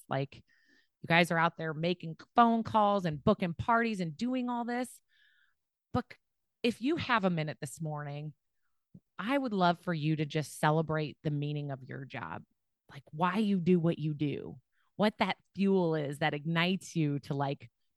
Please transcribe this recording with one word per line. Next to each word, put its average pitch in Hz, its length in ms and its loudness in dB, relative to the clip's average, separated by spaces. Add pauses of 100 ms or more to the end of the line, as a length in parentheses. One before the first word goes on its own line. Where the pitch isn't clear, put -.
Like, 135 340 -4 (600)
you - 60 -14
guys 170 220 6
are 170 80 0
out 165 200 2
there 160 160 -4
making 165 420 -4 (180)
phone 233 280 6
calls 202 420 2
and 151 180 -4
booking 196 300 2
parties 226 480 0
and 160 160 -6
doing 247 320 -2
all 240 160 -4
this. 240 240 -4 (1080)
But 247 100 0 (580)
if 240 200 0
you 294 140 0
have 233 280 0
a 185 60 4
minute 156 280 -2
this - 220 -10
morning, 147 540 -8 (840)
I 233 200 0
would 262 160 -2
love 175 260 4
for 180 140 -2
you 156 220 0
to 151 100 0
just 147 340 -4
celebrate 156 640 2
the 156 80 0
meaning 147 400 -2
of 135 140 -8
your 131 200 -10
job, 110 380 -8 (480)
like, - 220 -18
why 180 260 0
you 202 200 2
do 180 200 4
what 165 200 0
you 151 140 -2
do, 143 440 -4 (400)
what 208 240 2
that 190 160 -2 (180)
fuel 185 400 2
is 147 240 -4
that 151 160 0
ignites 170 600 -2
you 147 260 2
to, - 140 -6
like, 139 360 -4 (260)